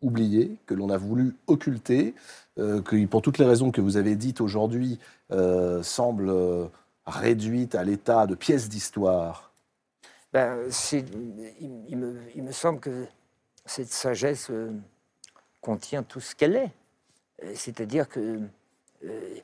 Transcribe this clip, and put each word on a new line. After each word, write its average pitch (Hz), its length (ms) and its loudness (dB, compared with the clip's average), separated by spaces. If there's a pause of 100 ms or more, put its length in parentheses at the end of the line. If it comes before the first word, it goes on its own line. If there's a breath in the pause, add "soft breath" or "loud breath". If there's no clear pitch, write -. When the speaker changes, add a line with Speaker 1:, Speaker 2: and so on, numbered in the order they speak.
Speaker 1:
oubliée, 117 560 2 (100)
que 113 80 -4
l'on 98 160 -2
a 98 60 2
voulu 117 400 0 (100)
occulter, 143 680 2 (420 loud breath)
euh, 104 240 0
qui, 104 240 2
pour 110 160 4
toutes 139 160 2
les 143 60 8
raisons 123 260 6
que 113 100 0
vous 98 160 2
avez 104 200 2
dites 123 240 -4
aujourd'hui, 113 580 0 (320 loud breath)
euh, 90 540 2
semble, 113 440 0
euh, 90 380 2 (400 soft breath)
réduite 117 680 0
à 87 80 -2
l'état 104 420 4
de 95 80 -2
pièce 127 340 0
d'histoire ? 92 840 -2 (800 soft breath)
Speaker 2:
Ben, 127 260 2 (120)
c'est, 135 340 -2 (560)
il, 127 280 -14
il 175 100 -8
me, 123 180 -6 (180)
il - 80 -10
me 127 80 -10
semble 156 300 -2
que 127 260 -8 (580)
cette - 280 -10
sagesse, 131 580 -2
euh, 113 220 -4 (880)
contient 120 420 -4
tout - 160 -12
ce - 160 -12
qu'elle 160 220 4
est. 254 160 -2 (720)
Euh, 95 100 -12
c'est-à-dire 120 540 -4
que, 110 320 -6 (640)
euh, 95 400 -12